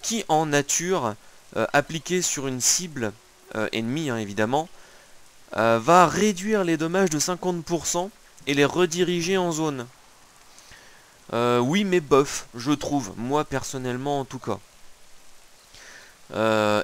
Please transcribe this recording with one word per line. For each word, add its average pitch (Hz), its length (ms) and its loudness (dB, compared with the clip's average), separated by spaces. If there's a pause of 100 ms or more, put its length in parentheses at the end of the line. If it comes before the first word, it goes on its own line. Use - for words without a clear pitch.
qui 226 260 -2
en 160 180 2
nature, 143 680 0 (420)
euh, 110 160 2
appliquée 165 480 0
sur 139 260 -4
une 127 140 -6
cible, 135 500 0 (440)
euh, 110 180 -2
ennemie, 131 380 -2
hein, 117 60 -2
évidemment, 110 520 -2 (880)
euh, 117 240 4
va 170 260 8
réduire 196 560 0
les 165 140 2
dommages 175 320 0
de 151 100 -2
cinquante 180 460 -2
pour 160 220 -4
cent 180 240 -2 (340)
et 139 80 -2
les 143 120 4
rediriger 175 720 0
en 180 140 2
zone. 147 360 -4 (1500)
Euh, 120 260 2
oui, 156 240 2
mais 180 160 2
bof, 143 560 2
je 120 160 -4
trouve, 139 460 -2
moi 135 260 -2
personnellement 131 760 -4
en 135 60 -6
tout 131 140 -12
cas. 101 200 -6 (1800)
Euh, 107 480 2